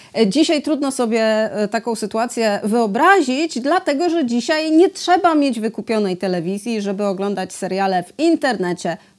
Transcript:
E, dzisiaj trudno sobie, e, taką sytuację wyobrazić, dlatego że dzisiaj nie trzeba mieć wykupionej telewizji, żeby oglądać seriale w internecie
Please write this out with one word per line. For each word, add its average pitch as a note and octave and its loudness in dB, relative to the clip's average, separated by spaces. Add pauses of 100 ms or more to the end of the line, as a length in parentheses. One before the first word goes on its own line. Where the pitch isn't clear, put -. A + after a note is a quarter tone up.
(180)
E, A3+ 4
dzisiaj D4 2
trudno C#4+ -2
sobie, A3+ 0
e, G#3+ 0
taką A3+ -4
sytuację A3 -2
wyobrazić, B3+ 2
dlatego D#4 0
że E4 0
dzisiaj D#4 -2
nie E4+ 6
trzeba F4 2
mieć C#4 0
wykupionej G#3+ -2
telewizji, G3 -4
żeby G3+ -4
oglądać F#3+ -4
seriale F#3 -2
w - -14
internecie G3 0 (220)